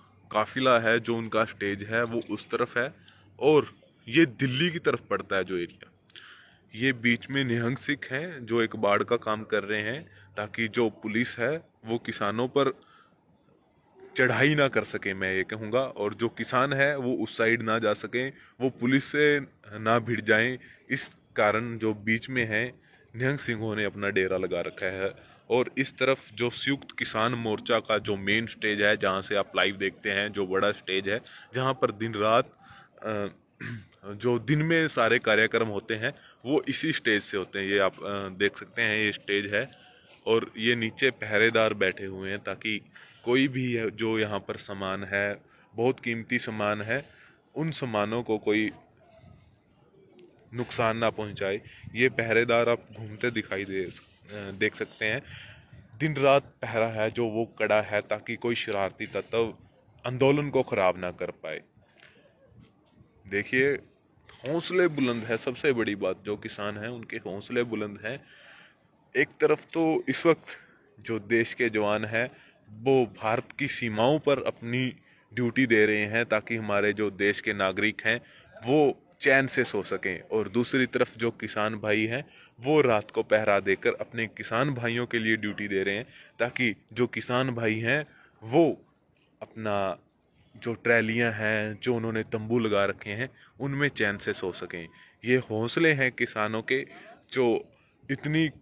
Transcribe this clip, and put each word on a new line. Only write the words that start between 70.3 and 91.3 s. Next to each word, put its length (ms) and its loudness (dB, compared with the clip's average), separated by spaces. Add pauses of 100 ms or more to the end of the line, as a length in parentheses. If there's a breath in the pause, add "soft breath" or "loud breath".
जो 180 -4
देश 360 0
के 140 0
जवान 360 0
हैं 260 -2 (400 loud breath)
वो 360 2
भारत 420 -2 (100)
की 100 -2
सीमाओं 500 2
पर 240 2
अपनी 520 -4 (400 soft breath)
ड्यूटी 320 2
दे 200 8
रहे 180 2
हैं, 220 0
ताकि 300 0
हमारे 360 2
जो 180 -2
देश 300 0
के 120 -4
नागरिक 520 0
हैं 160 0 (440 loud breath)
वो 400 4 (160)
चैन 260 4
से 180 0
सो 180 -2
सकें, 380 -6
और 280 -2
दूसरी 380 0
तरफ 320 -2
जो 120 -2
किसान 440 -4
भाई 320 0
हैं 180 -6 (360 loud breath)
वो 200 4
रात 300 4
को 120 0
पहरा 380 4
देकर 340 2
अपने 320 -6
किसान 480 -2
भाइयों 320 -2
के 120 -2
लिए 180 2
ड्यूटी 320 -6
दे 140 0
रहे 120 0
हैं, 120 -6 (320 loud breath)
ताकि 360 0 (180)
जो 140 2
किसान 440 -2
भाई 280 0
हैं 280 -2 (360 soft breath)
वो 440 4 (560)
अपना 560 -2 (580)
जो 180 -6
ट्रैलियाँ 580 2